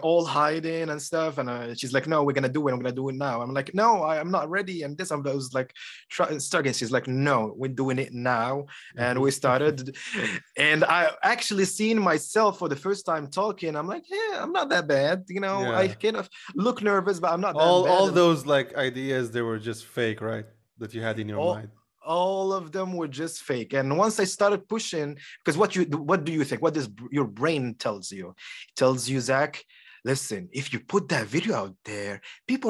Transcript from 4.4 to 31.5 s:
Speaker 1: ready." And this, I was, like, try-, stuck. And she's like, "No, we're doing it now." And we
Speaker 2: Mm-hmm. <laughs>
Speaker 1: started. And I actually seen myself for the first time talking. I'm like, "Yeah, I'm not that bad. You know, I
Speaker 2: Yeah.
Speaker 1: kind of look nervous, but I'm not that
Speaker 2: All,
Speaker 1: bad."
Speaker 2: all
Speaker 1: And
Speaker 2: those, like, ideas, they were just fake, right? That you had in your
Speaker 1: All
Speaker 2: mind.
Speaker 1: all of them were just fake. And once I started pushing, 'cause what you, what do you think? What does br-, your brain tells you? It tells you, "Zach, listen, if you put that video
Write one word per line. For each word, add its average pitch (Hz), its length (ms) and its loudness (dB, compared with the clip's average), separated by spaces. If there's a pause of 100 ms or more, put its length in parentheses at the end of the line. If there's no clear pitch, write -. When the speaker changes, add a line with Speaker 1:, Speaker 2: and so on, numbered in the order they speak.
Speaker 1:
ready." 190 260 -4
And 143 140 -6
this, 180 140 -6
I 151 60 -2
was, 135 400 -4
like, 131 120 -2 (460)
try-, 156 220 0 (100)
stuck. 160 200 0
And 127 120 0
she's 120 180 -2
like, 117 100 -2 (220)
"No, 131 80 6 (220)
we're 131 240 -4
doing 131 220 0
it - 80 -16
now." 123 400 0 (500)
And 123 200 2
we 139 60 6
Speaker 2:
Mm-hmm. 135 80 0
<laughs> - 40 -6
Speaker 1:
started. 135 560 2 (720)
And 156 160 6 (120)
I 175 40 4 (320)
actually 196 320 2 (140)
seen 220 180 2 (140)
myself 202 480 2
for 170 140 -2
the 139 120 -6
first 196 260 -2
time 156 140 -2 (160)
talking. 180 340 -4
I'm 156 200 -4
like, 330 100 -14 (100)
"Yeah, 415 280 -4
I'm 330 160 -6
not 285 100 -2
that 175 180 0
bad. 185 300 2 (180)
You 202 100 -2
know, 196 140 -2 (220)
I - 80 6
Speaker 2:
Yeah. 110 140 -6
Speaker 1:
kind 220 180 0
of - 80 -10 (360)
look 247 160 0
nervous, 196 380 2
but 170 140 2
I'm 175 80 0
not 185 160 0
that 156 80 4
Speaker 2:
All, 180 180 8
Speaker 1:
bad." 180 100 4
Speaker 2:
all 190 140 6
Speaker 1:
And 175 160 -2
Speaker 2:
those, 156 220 4 (100)
like, 135 140 2 (200)
ideas, 127 420 -2
they 120 180 -2
were 110 100 -2 (100)
just 110 120 -6 (160)
fake, 110 240 0 (100)
right? 107 140 -6 (320)
That 110 160 -10
you 113 80 -6
had 110 180 -2
in 104 80 -4
your 104 140 -4
Speaker 1:
All 175 140 0
Speaker 2:
mind. 110 160 -14 (500)
Speaker 1:
all 190 320 0
of 170 180 -4
them 185 280 -4
were 160 80 -2 (140)
just 160 200 -6
fake. 123 320 -4
And 135 240 2
once 220 220 4
I 196 60 4
started 202 440 2
pushing, 151 480 -4 (260)
'cause 151 140 2
what 196 180 4
you, 180 80 4 (260)
what 175 140 4
do 165 80 -2
you 156 120 0
think? 120 180 -2
What 156 140 2
does 135 120 -2
br-, 107 200 -14 (100)
your 139 80 2
brain 123 480 -2 (120)
tells 101 260 -6
you? 95 140 -12 (440)
It - 60 -20
tells 131 340 2
you, 135 100 0
"Zach, 135 460 0 (460)
listen, 101 400 -4
if 135 200 -8
you 117 80 -6 (140)
put 185 160 0
that 127 160 -2 (100)
video 185 200 0